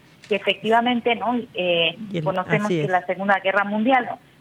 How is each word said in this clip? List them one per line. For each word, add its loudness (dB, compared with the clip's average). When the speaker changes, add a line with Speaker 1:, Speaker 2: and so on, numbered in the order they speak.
Speaker 1:
que 2
efectivamente, 0
¿no? -2
Eh, 0
Speaker 2:
Y -4
el, -4
Speaker 1:
conocemos -2
Speaker 2:
así 0
Speaker 1:
que 0
Speaker 2:
es. -2
Speaker 1:
la 2
Segunda 0
Guerra 2
Mundial, 2
¿no? -10